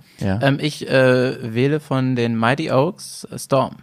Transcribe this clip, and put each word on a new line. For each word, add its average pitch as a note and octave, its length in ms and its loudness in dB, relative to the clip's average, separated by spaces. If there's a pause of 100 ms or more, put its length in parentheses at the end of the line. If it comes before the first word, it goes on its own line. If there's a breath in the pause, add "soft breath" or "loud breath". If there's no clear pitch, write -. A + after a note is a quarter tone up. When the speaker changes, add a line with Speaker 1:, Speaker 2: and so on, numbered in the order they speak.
(200 soft breath)
Speaker 1:
Ja, - 60 -4
ja. G2 180 0
Speaker 2:
Ähm, C#3 180 2
ich, D3 260 -6
äh, B2+ 680 2
wähle C#3 260 0
von C3 360 -2
den A#2 220 0
Mighty A#2+ 340 0
Oaks, - 600 -2
äh, C3 80 -12
Storm. C3 440 0